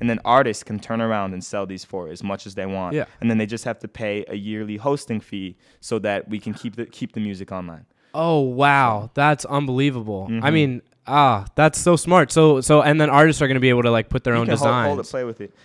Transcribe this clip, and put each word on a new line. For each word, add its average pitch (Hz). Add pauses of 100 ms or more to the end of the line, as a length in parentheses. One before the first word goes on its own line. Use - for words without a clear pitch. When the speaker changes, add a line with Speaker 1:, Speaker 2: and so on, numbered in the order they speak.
Speaker 1:
And 120
then 113
artists 123
can 107
turn 113
around 104
and 92
sell 101
these 95
for 90
as 87
much 98
as 95
they 95
want. 95
Speaker 2:
Yeah. 156 (160)
Speaker 1:
And 117
then 117
they 110
just 110
have 117
to 107
pay 104
a -
yearly 107
hosting 127
fee 95 (240)
so 110
that 101
we 104
can 110
keep 113
the, 117
keep -
the 113
music 98
online. 87 (300)
Speaker 2:
Oh, 160
wow. 131
Speaker 1:
So 113
Speaker 2:
That's 147
unbelievable. 131
I -
Speaker 1:
Mm-hmm. 120
Speaker 2:
mean, 139 (240)
ah, 131 (100)
that's 151
so 175
smart. 170
So, 156
so, 151
and 147
then 151
artists 143
are 143
gonna 131
be 127
able 123
to, 120
like, 113
put -
their 123
Speaker 1:
You 117
Speaker 2:
own 117
Speaker 1:
can -
hold, 135
Speaker 2:
designs. 120
Speaker 1:
hold 143
it, 110
play 131
with 113
it. 101 (100)